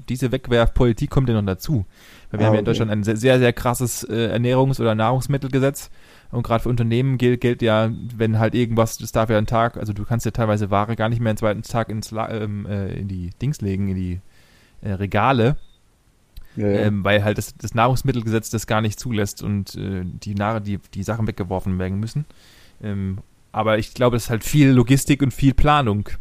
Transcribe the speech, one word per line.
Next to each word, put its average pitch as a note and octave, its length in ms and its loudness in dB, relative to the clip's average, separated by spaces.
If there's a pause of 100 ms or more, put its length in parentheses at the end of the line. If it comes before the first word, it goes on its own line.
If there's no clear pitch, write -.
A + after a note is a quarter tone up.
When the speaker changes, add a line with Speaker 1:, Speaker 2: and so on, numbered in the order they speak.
Speaker 1:
diese B2 240 -2
Wegwerfpolitik A#2+ 800 2
kommt C3+ 180 2
ja A#2 60 2
noch G#2 120 2
dazu. G2 400 -2 (440)
Weil G#2+ 100 -4
wir G#2+ 60 4
Speaker 2:
Ah, A2 40 4
Speaker 1:
haben G#2+ 40 6
ja G#2+ 60 4
in G#2 60 -2
Speaker 2:
okay. - 0 -
Speaker 1:
Deutschland A2+ 260 0
ein G#2 120 0
sehr, G#2+ 140 0
sehr, B2+ 220 4
sehr A#2+ 120 6
krasses, A#2+ 520 -4
äh, A2+ 280 -2
Ernährungs- B2+ 480 2
oder A2+ 140 2
Nahrungsmittelgesetz. C3 960 0 (400)
Und A#2+ 140 -4
gerade A2+ 180 0
für - 80 -2
Unternehmen B2 480 2
gilt, B2 240 2
gilt A#2+ 220 0
ja, A2 260 2 (260)
wenn A2+ 220 0
halt A2+ 160 2
irgendwas, A2+ 460 0
das A2 120 -10
darf A2 200 0
ja G#2+ 80 4
einen G#2+ 80 0
Tag, A#2 300 0
also G#2+ 140 -4
du G#2 140 -8
kannst A#2 220 -2
ja G#2+ 40 0
teilweise G#2+ 380 0
Ware G#2 260 0
gar A2 140 0
nicht A#2 100 -2
mehr A2+ 120 2
einen G#2 60 -2
zweiten A2 260 -2
Tag A2+ 260 -4
ins G#2+ 220 -8
La-, A2+ 180 -6
ähm, G#2+ 380 -6
äh, G2 260 -4
in F#2 140 -8
die F2+ 240 -8 (100)
Dings C#3+ 200 -4
legen, G2 260 -2
in F#2+ 80 -2
die, F#2 240 -4 (640)
äh, G#2 100 -6
Regale. A2 680 2 (960)
Speaker 2:
Ja, G#2 120 0
ja. G2+ 140 2
Speaker 1:
Ähm, G#2 220 0
weil G2+ 200 2
halt G#2+ 160 0
das, - 180 -10
das - 160 -8
Nahrungsmittelgesetz A#2 800 0
das A2 160 -4
gar A2 140 0
nicht G#2+ 180 -4
zulässt G#2 420 -4
und, G2+ 320 -4
äh, F#2+ 300 -6
die G2 320 -10
Nahr-, G#2 240 -2
die, G2+ 180 -4 (160)
die G2 80 -8
Sachen G#2+ 240 -2
weggeworfen F#2 540 -4
werden F#2+ 200 -4
müssen. A2+ 260 -6 (580)
Ähm, G2 340 -6 (340)
aber A2 280 0
ich - 160 -8
glaube, B2 200 4
es A2+ 100 -2
ist - 40 -8
halt A2+ 140 -2
viel C#3+ 260 6
Logistik C3+ 540 4
und B2+ 100 2
viel C3 220 2
Planung C3 540 4 (120)